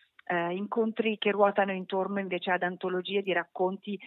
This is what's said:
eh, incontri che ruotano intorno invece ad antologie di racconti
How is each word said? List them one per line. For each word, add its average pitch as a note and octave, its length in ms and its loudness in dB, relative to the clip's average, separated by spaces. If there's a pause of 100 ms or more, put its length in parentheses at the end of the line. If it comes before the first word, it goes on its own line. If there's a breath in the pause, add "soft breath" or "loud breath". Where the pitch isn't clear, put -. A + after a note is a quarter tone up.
(240 soft breath)
eh, F3 320 0
incontri A3 640 0
che G#3 140 0
ruotano G3+ 420 4
intorno F#3+ 460 -2
invece F#3 320 -2
ad F3+ 100 2
antologie F#3 600 -2
di G3 120 -2
racconti F#3 720 -2